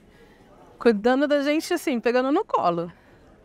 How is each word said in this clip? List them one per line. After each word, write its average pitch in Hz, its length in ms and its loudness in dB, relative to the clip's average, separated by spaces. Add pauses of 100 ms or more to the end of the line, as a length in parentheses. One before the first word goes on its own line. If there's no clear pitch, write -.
(800)
cuidando 247 500 2
da 285 140 2
gente, 302 300 -2
assim, 277 280 -2
pegando 254 320 0
no 392 120 0
colo. 170 460 -4 (540)